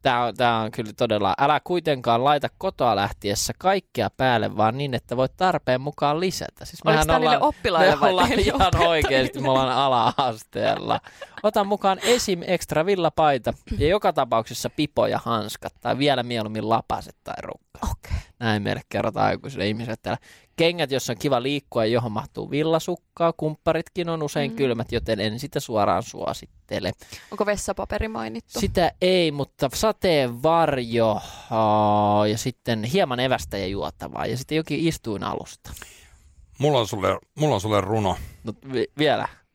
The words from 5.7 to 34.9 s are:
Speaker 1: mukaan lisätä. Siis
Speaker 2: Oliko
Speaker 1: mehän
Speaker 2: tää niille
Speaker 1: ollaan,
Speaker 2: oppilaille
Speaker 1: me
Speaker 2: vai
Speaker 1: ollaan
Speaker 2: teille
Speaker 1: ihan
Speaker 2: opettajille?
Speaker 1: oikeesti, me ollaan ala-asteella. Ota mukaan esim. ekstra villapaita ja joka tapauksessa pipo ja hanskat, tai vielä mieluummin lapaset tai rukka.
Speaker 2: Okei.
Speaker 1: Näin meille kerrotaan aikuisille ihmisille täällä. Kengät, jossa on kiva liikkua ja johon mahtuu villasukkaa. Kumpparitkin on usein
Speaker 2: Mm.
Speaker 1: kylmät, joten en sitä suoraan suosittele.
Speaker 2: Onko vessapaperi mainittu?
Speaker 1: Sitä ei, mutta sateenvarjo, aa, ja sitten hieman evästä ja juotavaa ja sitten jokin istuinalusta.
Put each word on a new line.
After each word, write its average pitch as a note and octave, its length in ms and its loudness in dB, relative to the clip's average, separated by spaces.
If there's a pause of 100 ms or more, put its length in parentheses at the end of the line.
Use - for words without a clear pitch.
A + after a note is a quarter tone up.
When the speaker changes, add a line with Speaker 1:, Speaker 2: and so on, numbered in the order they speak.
Speaker 1:
mukaan D3 380 -2
lisätä. - 460 -6
Siis - 200 -18
Speaker 2:
Oliko D#3+ 80 4
Speaker 1:
mehän D#3 140 2
Speaker 2:
tää E3 120 2
niille D#3 160 4
Speaker 1:
ollaan, D4 140 2
Speaker 2:
oppilaille F#3 460 2
Speaker 1:
me - 60 -6
Speaker 2:
vai G3+ 80 4
Speaker 1:
ollaan F#3 180 4
Speaker 2:
teille - 180 2
Speaker 1:
ihan - 160 2
Speaker 2:
opettajille? F3 280 4
Speaker 1:
oikeesti, C#3 500 2
me C3+ 100 0
ollaan C3 200 2
ala-asteella. A#2 1300 0 (440)
Ota G#3 200 2
mukaan G3 400 0
esim. A3 440 0
ekstra E3 380 0
villapaita D#3 680 2 (240)
ja C#3 100 2
joka F#3+ 260 2
tapauksessa A#2+ 560 -2
pipo A#2+ 380 0
ja G#2+ 180 -2
hanskat, G#2+ 560 -4
tai A#2 160 -2
vielä C3+ 260 2
mieluummin A2 460 -4
lapaset - 540 -2
tai - 180 -10
rukka. - 380 -16 (120)
Speaker 2:
Okei. - 260 -8 (220)
Speaker 1:
Näin G#2+ 240 0
meille G2+ 260 -4
kerrotaan G#2 380 0
aikuisille G2+ 400 -4
ihmisille A2+ 340 -6
täällä. - 160 -4 (380)
Kengät, E3 360 0
jossa B2+ 220 -2
on - 40 -6
kiva C3 260 0
liikkua C3+ 420 -2
ja A2 60 2
johon A#2+ 200 0
mahtuu G#2+ 400 -8
villasukkaa. E3 800 -2
Kumpparitkin E3 760 -4
on D#3+ 140 -4
usein D3 280 -2
Speaker 2:
Mm. A#2 60 -10
Speaker 1:
kylmät, A#2+ 340 0
joten A2+ 280 -2
en G#2+ 200 -2
sitä C#3+ 200 -6
suoraan G2+ 440 0
suosittele. - 880 -6 (400)
Speaker 2:
Onko G#3 140 -2
vessapaperi G#3 640 -4
mainittu? A3+ 520 -10
Speaker 1:
Sitä F#3+ 320 2 (100)
ei, F3+ 300 4
mutta C#3 420 -4
sateenvarjo, C3 1500 2 (280)
aa, G#2 800 4
ja G#2+ 100 0
sitten A#2 460 -4
hieman C3+ 360 0
evästä B2 380 -2
ja F#2+ 100 -4
juotavaa D#2 580 -6
ja A2+ 120 -4
sitten C3+ 180 -6
jokin D#3 320 -2
istuinalusta. - 840 -8 (880)